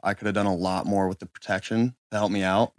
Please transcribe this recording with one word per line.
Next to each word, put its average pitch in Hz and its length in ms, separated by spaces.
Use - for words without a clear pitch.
I 101 100
could 107 120
have 101 100
done 104 100
a 98 80
lot 92 320
more 98 220
with 92 100
the - 80
protection 113 680
to 107 60
help 104 120
me 98 140
out. 98 340